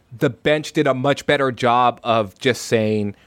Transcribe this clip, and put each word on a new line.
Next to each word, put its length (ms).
the 140
bench 420
did 140
a 80
much 320
better 260
job 500
of 360
just 240
saying, 520